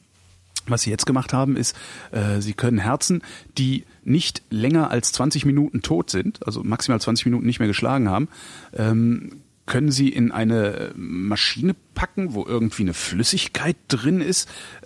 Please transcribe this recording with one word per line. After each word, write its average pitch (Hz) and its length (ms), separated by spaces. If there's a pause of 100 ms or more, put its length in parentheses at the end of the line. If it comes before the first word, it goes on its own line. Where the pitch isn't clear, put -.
(680)
Was 120 160
sie 110 80
jetzt - 160
gemacht 131 260
haben, 131 240
ist, 123 200 (340)
äh, 104 300
sie 104 140
können 120 240
Herzen, 139 440 (360)
die 135 260 (180)
nicht - 480
länger 139 400
als - 220
zwanzig 131 320
Minuten 143 380
tot 170 280
sind, - 360
also 107 180
maximal 113 360
zwanzig 113 260
Minuten 120 200
nicht 120 140
mehr 110 80
geschlagen 120 400
haben, 107 200 (440)
ähm, 113 680 (240)
können 151 260
sie 135 160
in 120 240
eine 110 640
Maschine 101 800 (180)
packen, 185 400
wo 101 100
irgendwie 113 380
eine 87 120
Flüssigkeit - 800 (100)
drin 143 340
ist, 175 280 (380)